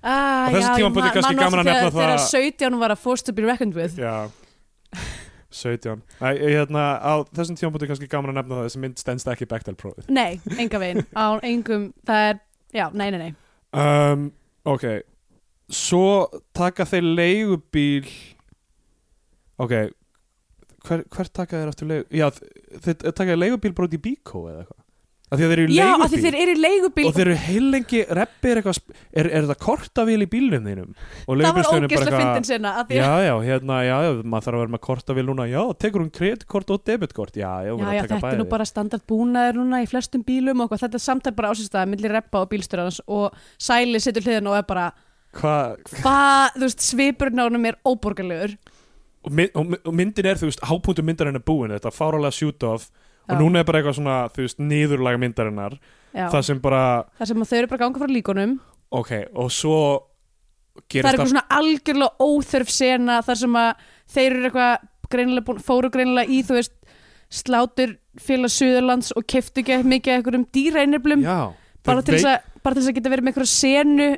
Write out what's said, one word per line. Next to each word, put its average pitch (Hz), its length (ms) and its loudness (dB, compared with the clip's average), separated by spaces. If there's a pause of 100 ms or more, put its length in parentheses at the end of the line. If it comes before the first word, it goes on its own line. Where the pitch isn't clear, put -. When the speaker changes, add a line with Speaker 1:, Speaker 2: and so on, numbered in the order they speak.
Speaker 1:
Ah, 262 480 0
Speaker 2:
Á - 80 2
þessum - 80 2
Speaker 1:
já, 247 140 2
Speaker 2:
tímapunkti 233 260 2
Speaker 1:
ég 247 80 2
Speaker 2:
kannski 190 220 2
Speaker 1:
man, - 80 2
Speaker 2:
gaman 185 80 4
að 180 100 2
Speaker 1:
man 175 60 2
Speaker 2:
nefna 175 140 4
Speaker 1:
þegar, 170 120 2
þegar 160 240 2
Speaker 2:
það 143 80 2
Speaker 1:
sautján 262 560 0
var 220 100 0
a 208 60 0
force 247 240 -4
to 240 120 -6
be 214 120 -2
reckoned 226 320 0
with. 170 240 -4
Speaker 2:
Já. 110 300 -6 (1200)
Sautján. 113 480 -8 (160)
Æ, 127 220 -2
ég, 147 160 2
hérna, 147 300 0 (120)
á 147 160 0 (160)
þessum 170 300 -6
tímapunkti 151 320 -4
kannski 139 180 -8
gaman 139 220 -4
að 135 80 -4
nefna 127 180 -6
það, 120 80 -4
þessi 123 160 -8
mynd 131 160 -8
stenst 127 320 -6
ekki 120 160 -6
Bechdel-prófið. - 640 -10
Speaker 1:
Nei, 214 300 0 (180)
enga 220 240 -4
veginn. 180 320 -4
Á 214 300 0
engum, 226 420 -2 (160)
það 214 300 2
er, 208 80 -4 (340)
já, 196 160 -2
nei, 202 220 -4
nei, 185 80 -4
nei. 165 120 -10 (420)
Speaker 2:
Um, 143 520 2 (400)
ok. 139 220 -2 (800)
Svo - 360 2 (440)
taka 180 400 -2
þeir 175 180 0
leigubíl. 165 1000 0 (1500)
Ok. 120 160 -2 (1040)
Hver, 165 260 -4
hver - 240 -10
taka 175 300 -8
þeir 151 100 -6
aftur 151 220 -8
leigu-, 151 180 -4
já, 151 220 0
þ-, - 500 -20
þeir 165 300 -2
taka 185 260 0
leigubíl 202 380 0
bara 185 100 0
út 160 80 -4
í 156 80 -6
Bíkó 98 460 -8
eða 80 160 -14
eitthvað? - 140 -20 (540)
Af 139 80 0
því 165 60 4
að 165 80 4
þeir 165 80 2
eru 160 100 4
í 277 60 6
Speaker 1:
Já, 381 80 6
af 359 160 6
því - 0 -
Speaker 2:
leigubíl. 320 240 2
Speaker 1:
þeir 320 100 2
eru 349 160 2
í 320 80 2
leigubíl. 349 460 2
Speaker 2:
Og 151 100 2
þeir 180 140 2
eru 170 80 2
heillengi, 233 640 0 (100)
Rebbi 180 420 -2
er 226 80 2
eitthvað 190 160 -2
sp-, - 200 -12 (180)
er, 160 160 2
er 151 180 0
það 143 140 -4
kortavél 226 560 0
í 202 100 0
bílnum 214 400 0
þínum? 95 220 -8
Og - 80 -20
Speaker 1:
Það - 320 -16
var 131 80 2
Speaker 2:
leigubílstjórinn 160 480 4
bara - 20 -2
Speaker 1:
ógeðslega 139 220 2
Speaker 2:
eitthvað, 131 160 2
Speaker 1:
fyndin 127 240 0
sena, 220 240 -2
af 226 160 -4
því 127 80 0
að 131 80 2
Speaker 2:
Já, 139 160 4
já, 165 180 2
hérna, 131 400 -2
já, 127 160 0
já, 160 140 2 (100)
maður 110 240 -4
þarf 120 140 -4
að 117 80 0
vera 117 80 -6
með 113 100 -8
kortavél 131 460 -4
núna. 131 180 -4
Já, 131 140 -2 (240)
tekur 202 180 0
hún 160 80 -6
kreditkort 202 640 -4
og 202 80 -4
debitkort? 185 560 -6
Já, 95 120 -4 (100)
já, 101 100 -4
hún 117 140 -4
Speaker 1:
Já, - 0 -
Speaker 2:
er 202 80 -2
að - 20 -2
Speaker 1:
já, 208 60 0
Speaker 2:
taka 214 160 -4
Speaker 1:
þetta 131 160 -2
er 214 80 -2
nú - 20 0
Speaker 2:
bæði. 180 80 -4
Speaker 1:
bara 220 160 -2
standard 208 400 -6
búnaður 240 540 0
núna 254 180 0
í 233 80 -2
flestum 247 400 -4
bílum 254 320 0
og 240 80 0
eitthvað. 220 160 -4
Þetta 240 160 -4
er - 60 -8
samtal 262 320 -2
bara 220 100 -2
á 233 80 0
sér 214 140 -10
stað 190 240 -2
milli 208 180 -4
Rebba 214 320 -2
og 190 80 -6
bílstjórans 180 560 -4
og 208 300 -4 (160)
Sæli 240 500 0
situr 226 240 -2
hliðina 208 240 0
og 202 80 2
er 196 80 -4
bara, 180 220 -2 (440)
Speaker 2:
Hva? 151 200 0 (480)
Speaker 1:
hva, 269 160 4 (400)
þú 254 80 -2
veist, - 180 -2
svipurinn 269 560 0
á 240 80 2
honum 233 240 0
er - 160 -10
óborgarlegur. 202 680 -4 (680)
Speaker 2:
Og 143 80 -8
my-, 165 240 4
og 156 140 0
my-, 175 180 -4
og 165 80 -2
myndin 190 320 0
er, 190 80 2
þú 156 160 -2
veist, - 160 -10
hápunktur 160 400 0
myndar 160 220 0
hennar 139 160 -6
búin, 131 260 0
þetta 104 220 -6
fárálega 151 420 -2
shoot-off 120 540 -4 (400)
og 185 60 0
Speaker 1:
Já. - 20 2
Speaker 2:
núna 170 240 6
er 165 60 2
bara 160 120 4
eitthvað 143 200 0
svona, 139 160 0 (180)
þú 139 80 -6
veist, 123 180 -6
niðurlag 147 600 0
myndarinnar. 110 540 -4 (380)
Speaker 1:
Já. 185 200 -4
Speaker 2:
Það 147 140 2
sem 139 120 -2
bara 135 200 2 (400)
Speaker 1:
Það 220 100 -6
sem 226 140 0
að - 80 -4
þau 240 80 2
eru 240 100 0
bara 254 80 -6
að 233 60 0
ganga 262 180 -2
frá 285 100 -2
líkunum. 202 440 0 (360)
Speaker 2:
Ok, 120 200 -4 (260)
og 123 160 -2
svo 156 240 0
Speaker 1:
Það - 1040 -4
er - 80 -20
Speaker 2:
gerist 262 220 2
Speaker 1:
eitthvað 262 180 2
svona 269 140 4 (100)
algjörlega 285 720 2
óþörf 285 480 0
sena 247 480 2
þar 233 220 -2
sem 240 180 2
að 233 240 0 (240)
þeir 262 160 2
eru 254 240 2
eitthvað 247 400 0 (240)
greinilega 254 340 0
búin, 214 220 -6
fóru 254 240 2
greinilega 254 400 2
í, 262 100 4
þú 247 140 2
veist, 233 160 -2 (580)
Sláturfélag 247 1200 -2
Suðurlands 254 640 2
og 233 140 -2
keyptu 262 320 -2
ekki 254 240 2
mikið 262 260 2
af 254 60 4
einhverjum 247 300 0 (100)
dýraineflum. 285 640 2
Speaker 2:
Já. 185 140 0 (480)
Speaker 1:
Bara 254 160 2
Speaker 2:
Þeir - 80 -2
Speaker 1:
til - 80 6
þess - 80 4
Speaker 2:
vei- 269 80 6
Speaker 1:
að, - 300 -6
bara 262 120 2
til 269 80 2
þess 262 80 2
að 233 60 -2
geta 254 160 0
verið 247 100 0
með 262 80 2
einhverja 269 220 0
senu 285 640 4